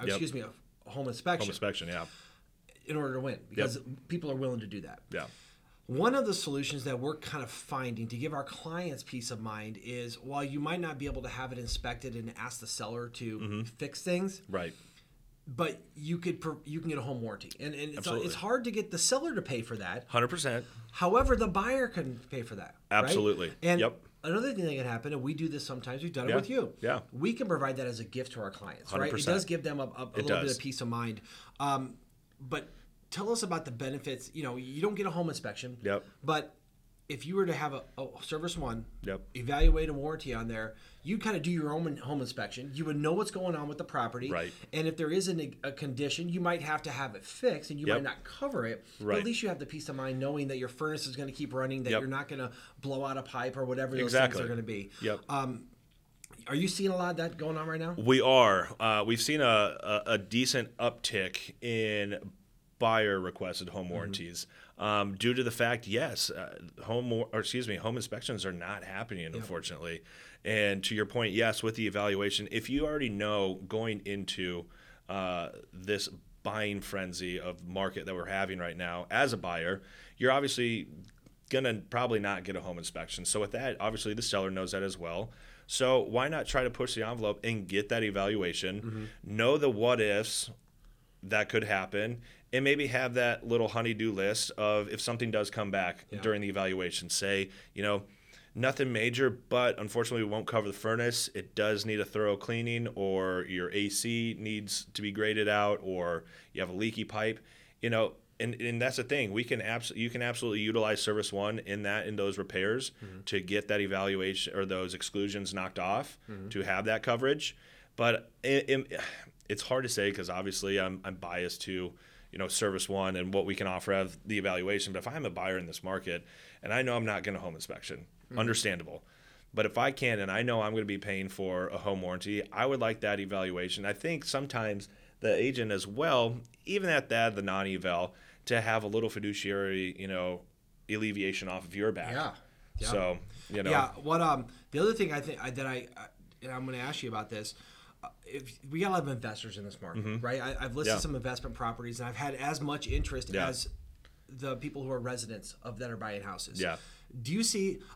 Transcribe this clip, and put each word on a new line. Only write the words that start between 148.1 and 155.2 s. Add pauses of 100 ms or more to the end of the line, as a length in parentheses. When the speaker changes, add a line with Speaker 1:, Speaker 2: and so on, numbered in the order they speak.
Speaker 2:
if (120)
we
got
a
lot
of
investors
in
this
market,
Speaker 1:
Mm-hmm.
Speaker 2:
right?
I,
I've
listed
Speaker 1:
Yeah.
Speaker 2:
some
investment
properties,
and
I've
had
as
much
interest
Speaker 1:
Yeah.
Speaker 2:
as (600)
the
people
who
are
residents